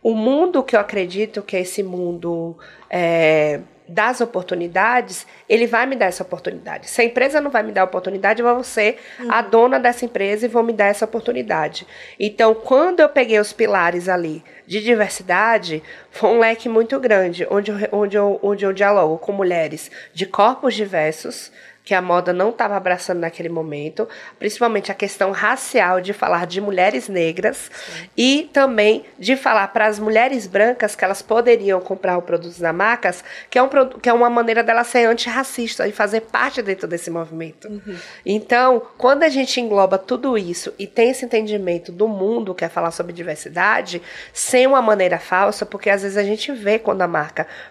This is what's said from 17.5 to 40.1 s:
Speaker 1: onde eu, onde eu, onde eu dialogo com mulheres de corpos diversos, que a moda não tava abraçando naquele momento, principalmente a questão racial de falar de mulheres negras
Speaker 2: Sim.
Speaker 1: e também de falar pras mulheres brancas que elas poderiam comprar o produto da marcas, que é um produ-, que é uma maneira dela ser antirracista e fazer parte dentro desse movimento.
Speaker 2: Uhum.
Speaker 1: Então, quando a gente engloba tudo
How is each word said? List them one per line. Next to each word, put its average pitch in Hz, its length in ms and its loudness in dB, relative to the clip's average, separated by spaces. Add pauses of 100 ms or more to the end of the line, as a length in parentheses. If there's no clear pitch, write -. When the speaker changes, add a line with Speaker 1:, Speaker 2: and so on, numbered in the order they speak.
Speaker 1:
onde 202 200 0
eu, 202 60 -4 (160)
onde 202 240 0
eu, 202 260 0
onde 202 220 -2
eu 196 80 0
dialogo 190 460 2
com 202 140 -6
mulheres 175 580 -2 (240)
de 170 100 -6
corpos 233 500 2
diversos, 165 800 -4 (300)
que - 120 -4
a 180 80 2
moda 175 300 0
não 190 200 0
tava 208 240 -2
abraçando 180 440 -2
naquele 165 280 -6
momento, 160 580 -6 (320)
principalmente 208 540 -2
a - 20 -6
questão 196 380 -2
racial 202 680 0
de 185 120 -6
falar 180 340 0
de 175 140 -6
mulheres 202 480 0
negras 180 640 -2
Speaker 2:
Sim. - 440 -16
Speaker 1:
e 277 360 2
também 226 540 4 (120)
de 214 160 0
falar 226 340 2
pras 214 300 2
mulheres 220 480 0
brancas 208 480 2
que - 100 -2
elas 190 180 -2
poderiam 220 580 2
comprar 185 380 -4
o 175 40 -4
produto 175 380 -4
da 165 120 0
marcas, 196 520 0 (240)
que - 100 2
é 247 40 6
um 262 60 4
produ-, 269 300 2
que - 100 0
é 240 40 6
uma 240 160 6
maneira 233 340 2
dela 226 220 2
ser 233 240 2
antirracista 233 800 -2
e - 20 -2
fazer 214 300 -2
parte 240 400 -2
dentro 190 260 -6
desse 170 240 -8
movimento. 160 560 -10
Speaker 2:
Uhum. 202 300 -14 (300)
Speaker 1:
Então, 240 560 2 (160)
quando 277 240 4
a 320 80 4
gente 262 280 -2
engloba 196 400 2
tudo 247 380 -2